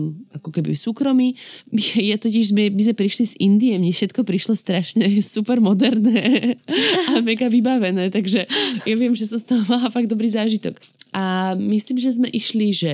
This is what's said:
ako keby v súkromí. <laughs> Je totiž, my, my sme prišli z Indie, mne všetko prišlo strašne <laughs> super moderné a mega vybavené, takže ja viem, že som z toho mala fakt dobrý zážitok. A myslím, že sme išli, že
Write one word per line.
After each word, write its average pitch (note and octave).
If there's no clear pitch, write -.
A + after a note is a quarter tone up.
ako D#3
keby D#3
v D3+
súkromí. B3+
<laughs> -
Je G#3
totiž, G#3+
my, G#3
my G3+
sme A3
prišli G3+
z -
Indie, G#3
mne F3+
všetko F#3+
prišlo G3
strašne F#3+
<laughs> -
super A3+
moderné A3
a C4+
mega A#3
vybavené, G#3+
takže F#3+
ja A3
viem, A#3+
že A3
som G#3
z A3
toho A#3+
mala B3
fakt A#3
dobrý A3
zážitok. G#3+
A F#3
myslím, G#3
že B3+
sme A#3+
išli, G#3+
že F3